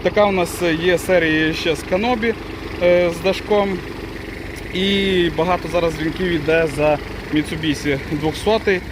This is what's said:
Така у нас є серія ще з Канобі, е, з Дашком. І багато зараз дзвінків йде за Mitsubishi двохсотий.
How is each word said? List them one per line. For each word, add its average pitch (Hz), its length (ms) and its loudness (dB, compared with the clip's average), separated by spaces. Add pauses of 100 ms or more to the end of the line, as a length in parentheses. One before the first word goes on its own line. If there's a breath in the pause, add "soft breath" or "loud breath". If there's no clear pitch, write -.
Така 202 220 4
у 202 60 2
нас 180 300 -2 (220)
є 175 140 4
серія 160 560 2
ще 160 220 0
з 139 80 -8
Канобі, 220 500 0 (500)
е, 175 260 6
з 170 140 -6
Дашком. 196 540 0 (960)
І 190 640 2
багато 175 320 0
зараз 165 240 0
дзвінків 156 340 -2
йде 160 480 2
за 151 220 2 (360)
Mitsubishi 151 640 -2 (140)
двохсотий. 175 680 0 (120)